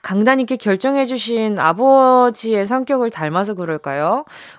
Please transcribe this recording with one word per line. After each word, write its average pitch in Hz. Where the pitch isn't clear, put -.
강단 220
있게 247
결정해주신 226
아버지의 233
성격을 254
닮아서 185
그럴까요? 165